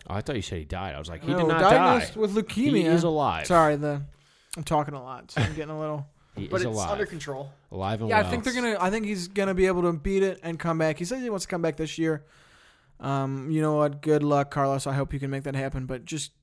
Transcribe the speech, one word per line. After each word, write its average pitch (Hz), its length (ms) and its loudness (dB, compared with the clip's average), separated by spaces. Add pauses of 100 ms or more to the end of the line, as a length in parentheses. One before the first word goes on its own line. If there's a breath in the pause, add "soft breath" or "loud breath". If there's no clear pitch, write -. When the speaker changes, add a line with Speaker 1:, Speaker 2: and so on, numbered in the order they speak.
Speaker 1:
Oh, - 60 -6
I 120 80 -2
thought 143 140 -4
you 98 60 -2
said 92 180 -6
he 78 40 -10
died. 90 300 -8
I 71 40 -8
was 78 120 -10
like, 82 120 -10
he - 100 -4
Speaker 2:
No, 180 80 2
Speaker 1:
did 165 80 4
not 160 120 4
Speaker 2:
diagnosed 185 540 6
Speaker 1:
die. 214 60 -8
Speaker 2:
with 202 140 0
leukemia. 226 420 0
Speaker 1:
He 175 100 4
is 165 160 6
alive. 143 440 2
Speaker 2:
Sorry, 160 300 6
the, 147 240 -2 (560 soft breath)
I'm 165 80 -8
talking 151 300 0
a 135 80 -12
lot, 123 280 -14
so - 120 0
I'm 151 120 0
getting 151 160 -6
a 156 80 -6
little 151 280 -6 (160)
Speaker 1:
<laughs> - 120 -20
He 98 140 -8
Speaker 3:
But 185 120 0
Speaker 1:
is 180 60 0
Speaker 3:
it's 110 80 -2
Speaker 1:
alive. 104 180 0
Speaker 3:
under 202 120 -2
control. 143 460 -8 (200)
Speaker 1:
Alive 98 300 -2
and - 80 -2
Speaker 2:
Yeah, 214 120 4
Speaker 1:
well. 208 60 2
Speaker 2:
I - 40 -2
think 233 140 -2
they're 254 100 -2
gonna, 233 260 0
I 180 80 2
think 220 160 0
he's 190 240 -4
gonna 196 240 0
be 185 140 4
able 180 160 2
to 175 100 2
beat 190 300 0
it 190 200 0
and 165 160 -6
come 165 200 0
back. 156 200 2
He 175 60 -6
says 254 180 -4
he 240 60 -4
wants 190 160 -4
to - 60 -10
come 180 100 -4
back 160 160 0
this 160 220 -6
year. 160 260 0 (760 soft breath)
Um, 135 500 -4
you 156 100 2
know 151 160 2
what? 143 240 2
Good 151 220 4
luck, 143 280 2
Carlos. 139 360 0
I 139 80 -2
hope 139 180 -2
you 139 80 -4
can 139 80 -4
make 135 140 -6
that 139 140 -6
happen, 135 280 -4
but 127 220 -8
just 151 240 -8 (120)